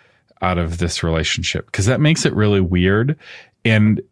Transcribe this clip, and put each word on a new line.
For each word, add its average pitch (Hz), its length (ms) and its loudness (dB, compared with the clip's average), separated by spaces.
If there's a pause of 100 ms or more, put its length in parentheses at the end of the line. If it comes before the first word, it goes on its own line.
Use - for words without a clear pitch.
(420)
out 90 160 0
of 85 220 -4
this 87 240 -4
relationship, 82 680 -4
'cause 98 140 -4
that 127 160 0
makes 156 240 2
it 147 80 2
really 104 280 2
weird 95 540 0 (480)
and 107 380 2 (100)